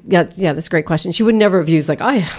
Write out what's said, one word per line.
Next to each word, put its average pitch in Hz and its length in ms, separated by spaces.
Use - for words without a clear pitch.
yeah, 170 300
yeah, 180 160
that's 160 160
a - 20
great 156 160
question. 165 260
She 226 100
would 220 120
never 208 240
have 156 100
used, 160 200
like, 147 120
"I," 226 280